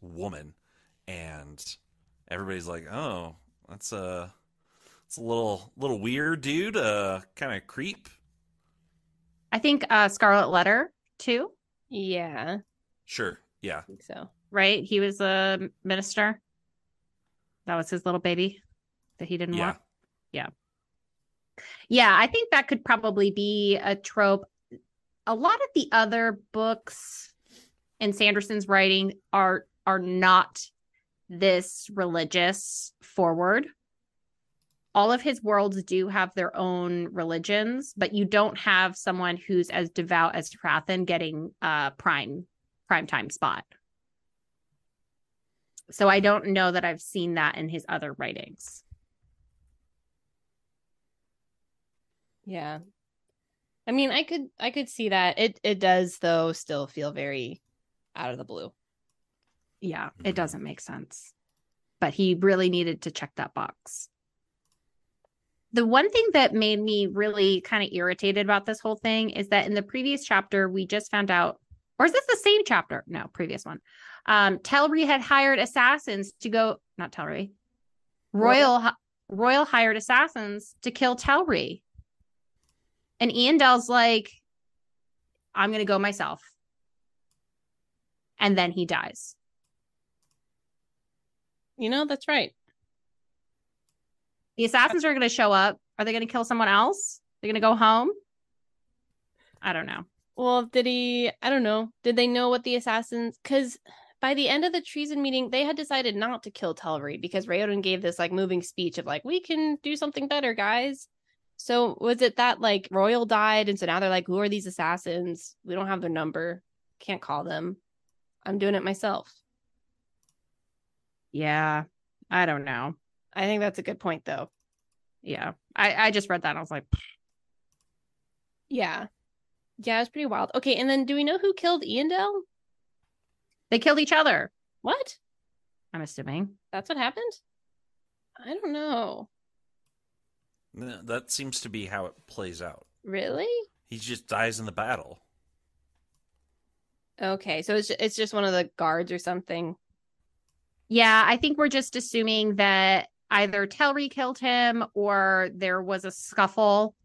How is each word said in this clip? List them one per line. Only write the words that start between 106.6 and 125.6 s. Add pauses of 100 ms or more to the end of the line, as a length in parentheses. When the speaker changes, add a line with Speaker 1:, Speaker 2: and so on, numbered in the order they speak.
Speaker 3:
Telri
because
Raoden
gave
this,
like,
moving
speech
of,
like,
"We
can
do
something
better,
guys." (480)
So
was
it
that,
like,
Royal
died,
and
so
now
they're
like,
"Who
are
these
assassins?
We
don't
have
their
number. (380)
Can't
call
them. (680)
I'm
doing
it
myself." (2000)
Speaker 2:
Yeah, (460)
I
don't
know. (400)
Speaker 3:
I
think
that's
a
good
point,
though. (720)
Speaker 2:
Yeah. (220)